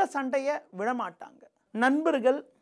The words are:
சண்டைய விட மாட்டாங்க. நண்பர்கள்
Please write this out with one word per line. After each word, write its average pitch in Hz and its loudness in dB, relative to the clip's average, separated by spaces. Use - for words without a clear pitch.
சண்டைய 269 -2
விட 214 0
மாட்டாங்க. - -12
நண்பர்கள் 277 2